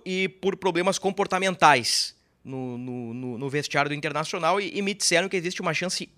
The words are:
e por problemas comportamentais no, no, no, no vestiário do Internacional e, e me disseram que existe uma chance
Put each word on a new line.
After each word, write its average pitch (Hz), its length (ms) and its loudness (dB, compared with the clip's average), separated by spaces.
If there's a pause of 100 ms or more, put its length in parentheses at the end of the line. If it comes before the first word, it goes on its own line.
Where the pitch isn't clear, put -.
e 185 220 -2
por 190 300 -4
problemas 180 420 0
comportamentais 185 1160 4 (280)
no, 127 340 -8
no, 123 360 -8
no, 123 240 -8
no 135 120 -6
vestiário 143 380 0
do 147 80 -4
Internacional 160 640 0
e, 196 180 -4
e 202 40 -2
me 202 120 -2
disseram 185 360 2
que 196 80 -2
existe 175 240 -4
uma 170 120 0
chance - 440 -4